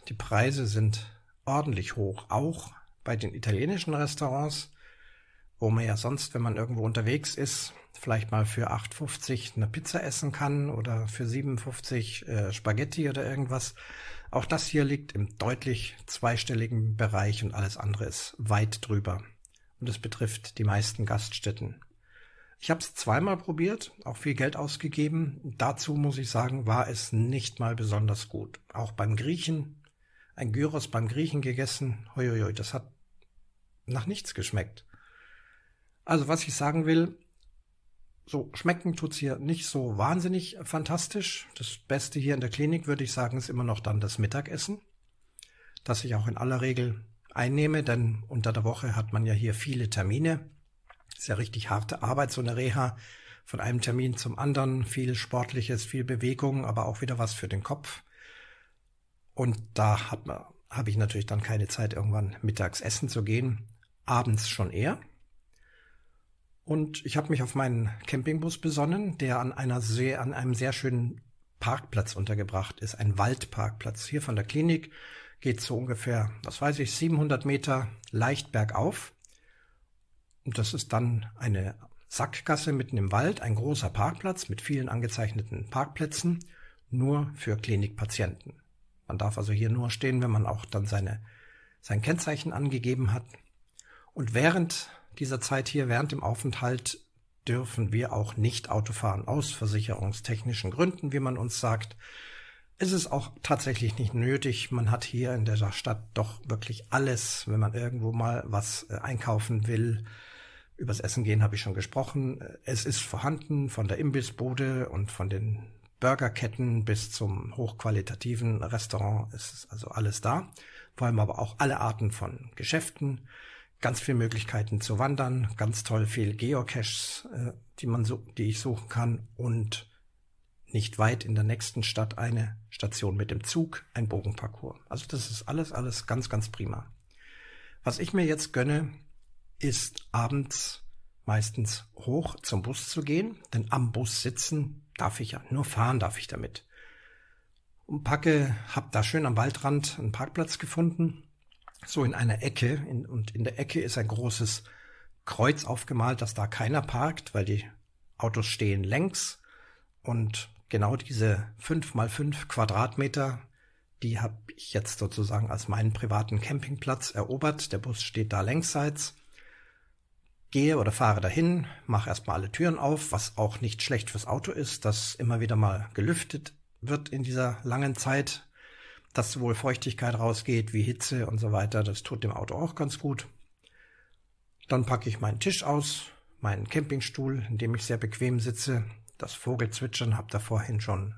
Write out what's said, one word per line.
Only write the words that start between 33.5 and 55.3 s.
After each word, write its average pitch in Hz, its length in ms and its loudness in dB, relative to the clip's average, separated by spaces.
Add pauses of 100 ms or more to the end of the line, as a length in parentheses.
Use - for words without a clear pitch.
nach 117 200 -4
nichts - 280 -6
geschmeckt. - 500 -4 (1200)
Also 156 220 2
was 160 200 2
ich 131 80 -2
sagen 151 320 2
will, 165 320 6 (1080)
so 135 280 -4
schmecken 175 420 0
tut's 156 220 -4
hier 139 200 -2
nicht 165 280 -2
so 123 320 0
wahnsinnig 180 640 2
fantastisch. - 840 -2 (100)
Das 110 200 -8
Beste - 420 -2
hier 139 140 2
in 135 80 2
der 123 80 0
Klinik, 156 380 2
würde 139 180 2
ich 120 80 -4
sagen, 120 240 0
ist 123 140 -4
immer 123 140 0
noch 110 160 0
dann 107 200 2
das 104 160 -2
Mittagessen, 143 640 -2 (1040)
das 113 220 0
ich 120 100 0
auch 107 120 2
in 110 120 0
aller 127 240 0
Regel 123 420 0 (300)
einnehme, 147 480 4
denn 117 460 2
unter 113 260 2
der 107 100 2
Woche 113 320 0
hat 110 160 0
man 110 140 4
ja 110 80 4
hier 107 180 2
viele 120 380 -2
Termine. 139 580 2 (680)
Ist - 120 -8
ja 104 60 2
richtig 107 340 -2
harte 107 340 0
Arbeit, 131 300 2
so - 80 -2
eine 120 160 0
Reha, 127 400 2 (480)
von - 160 -8
einem 120 220 0
Termin 123 340 0
zum 113 220 -4
anderen, 135 460 2
viel 127 300 0
Sportliches, 123 720 -2